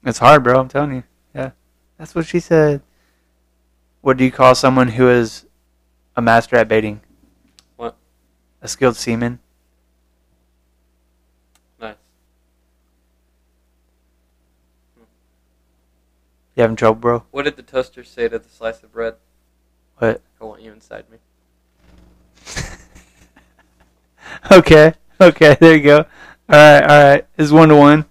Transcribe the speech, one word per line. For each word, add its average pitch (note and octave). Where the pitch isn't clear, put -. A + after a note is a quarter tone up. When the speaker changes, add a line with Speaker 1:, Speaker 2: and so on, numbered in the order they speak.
Speaker 1:
It's A#2+
hard, C#3+
bro. B2
I'm C3
telling C#3+
you. B2
Yeah. C3
That's -
what E3
she F3
said. D3+
What C3
do C3
you B2+
call B2+
someone B2+
who B2
is A#2+
a A#2+
master A#2
at A2+
baiting? G#2+
Speaker 2:
What? -
Speaker 1:
A C#3+
skilled B2+
seaman. A#2+
Speaker 2:
Nice. A2
Hmm. A#2
Speaker 1:
You C3
having A2+
trouble, A2
bro? A#2+
Speaker 2:
What C#3
did C#3+
the B2+
toaster B2+
say A#2
to A2+
the -
slice A2+
of A2
bread? A2+
Speaker 1:
What? A2+
Speaker 2:
"I -
want G#2+
you A2
inside A2
me." A2+
Speaker 1:
<laughs> -
Okay. D#3+
Okay, D#3+
there E3
you D3
go. D3
All D#3
right, D3
all D3
right. -
It's D3+
one-to-one. D3+